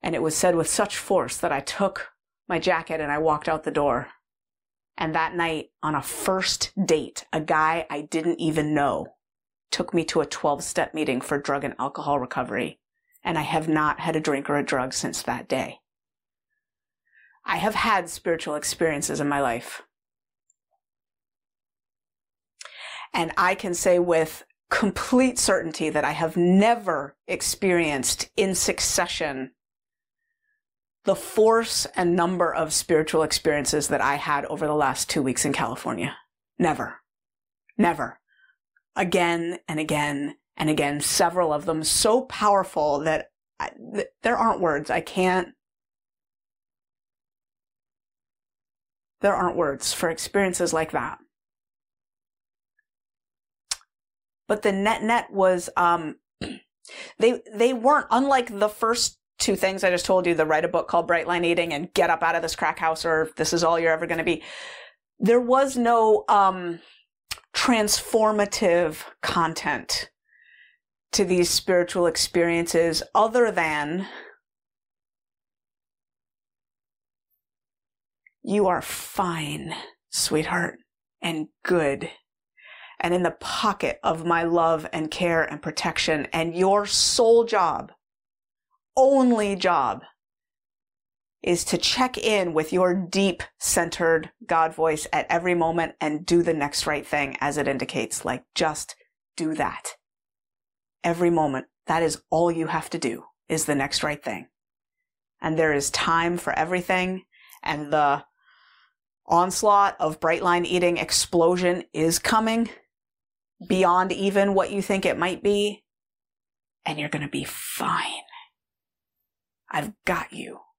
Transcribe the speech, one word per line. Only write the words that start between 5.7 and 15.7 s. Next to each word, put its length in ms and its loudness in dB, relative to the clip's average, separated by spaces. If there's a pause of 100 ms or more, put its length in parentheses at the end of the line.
on 140 -2
a 60 -2
first 720 -4 (140)
date, 480 -2
a 80 -2
guy 480 0
I 120 -6
didn't 380 -2
even 360 0
know 400 -2 (560)
took 240 -4
me 100 2
to 160 0
a 40 2
twelve-step 680 -2
meeting 280 -2
for 180 -2
drug 240 -4
and 160 -6
alcohol 400 -2
recovery. 600 -6 (440)
And 140 -4
I 40 -2
have 260 -4
not 320 0
had 160 -4
a 40 0
drink 280 -4
or 100 0
a 60 0
drug 300 -4
since 300 -6
that 240 -6
day. 320 -6 (1600)